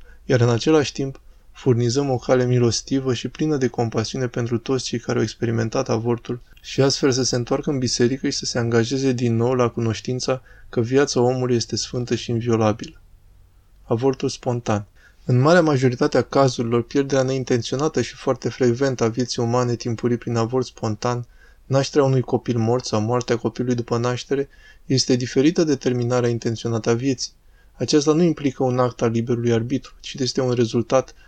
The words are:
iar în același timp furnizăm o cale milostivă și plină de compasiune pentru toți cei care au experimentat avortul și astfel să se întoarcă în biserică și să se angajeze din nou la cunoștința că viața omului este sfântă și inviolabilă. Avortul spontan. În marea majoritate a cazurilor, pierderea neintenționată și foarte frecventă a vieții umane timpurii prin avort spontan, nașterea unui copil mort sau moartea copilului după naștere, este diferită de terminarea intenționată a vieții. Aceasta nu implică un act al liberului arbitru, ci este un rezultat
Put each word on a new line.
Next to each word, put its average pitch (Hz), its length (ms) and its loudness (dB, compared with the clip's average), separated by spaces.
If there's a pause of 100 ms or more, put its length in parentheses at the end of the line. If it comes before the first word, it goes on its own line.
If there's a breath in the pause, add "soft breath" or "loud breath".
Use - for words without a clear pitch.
(260 soft breath)
iar 127 160 2
în 120 80 4
același 139 420 2
timp 135 300 -6 (300)
furnizăm 123 580 0
o 123 80 0
cale 127 280 2
milostivă 123 680 0
și 117 140 -4
plină 156 300 -2
de 131 100 2
compasiune 117 600 -4
pentru 120 300 -2
toți 131 260 -2
cei - 160 -4
care 120 180 -4
au 120 60 2
experimentat 117 640 -2
avortul 117 520 -2 (200 soft breath)
și - 200 -2
astfel 135 300 2
să 127 120 0
se 123 120 -2
întoarcă 127 340 -2
în 143 80 -2
biserică 127 520 0
și 139 80 -4
să - 80 -8
se - 140 -4
angajeze 120 520 2
din 120 240 0
nou 120 180 2
la 123 160 2
cunoștința 123 720 -4 (280 soft breath)
că - 120 0
viața 131 400 2
omului 123 340 2
este 113 200 -2
sfântă 123 400 -4
și - 160 -6
inviolabilă. 110 720 0 (840)
Avortul 131 460 0
spontan. 120 560 -4 (400 soft breath)
În 123 140 2
marea 160 220 6
majoritate 143 560 2
a 123 40 6
cazurilor, 120 640 2
pierderea 139 400 0
neintenționată 131 800 -2
și - 140 -8
foarte - 340 -2
frecventă 123 540 0
a 117 40 4
vieții 123 340 -2
umane 120 340 0
timpurii 120 420 -2
prin 120 180 -6
avort 120 300 0
spontan, 120 600 -4 (400 soft breath)
nașterea 135 400 2
unui 131 160 4
copil 120 360 -2
mort 117 280 0
sau 107 160 0
moartea 120 360 0
copilului 123 380 -2
după 120 220 -2
naștere, 123 520 -4 (360 soft breath)
este 131 300 2
diferită 135 480 2
de 151 120 2
terminarea 123 540 0
intenționată 113 600 -4
a 120 40 2
vieții. 127 380 -2 (420)
Aceasta 147 400 2
nu 165 100 4
implică 147 400 0
un 127 160 0
act 123 220 -2
al 117 100 2
liberului 117 400 0
arbitru, 120 480 -2
ci - 200 -14
este 131 220 -2
un 127 100 0
rezultat 120 640 0 (140 soft breath)